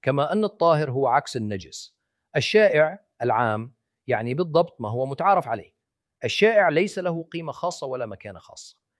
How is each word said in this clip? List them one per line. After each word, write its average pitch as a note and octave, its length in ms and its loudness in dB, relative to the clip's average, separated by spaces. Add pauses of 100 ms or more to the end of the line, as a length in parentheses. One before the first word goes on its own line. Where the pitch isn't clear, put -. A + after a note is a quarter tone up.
كما C#3+ 300 0
أن G#3+ 100 2
الطاهر D#3+ 480 2
هو C3+ 160 0
عكس C3 300 0
النجس. G#2 600 -8 (380)
الشائع E3+ 640 4 (220)
العام A#2 520 0 (340)
يعني A#2 260 -2
بالضبط E3 480 -2
ما G#2+ 80 -4
هو B2+ 160 -4
متعارف F#3 420 0
عليه. A2+ 240 -8 (520)
الشائع G3+ 460 4
ليس F#3 300 0
له E3 240 -4
قيمة E3 280 -10
خاصة F3 360 -8
ولا B2+ 180 -6
مكانة G2 340 -14
خاصة، - 380 -20 (220)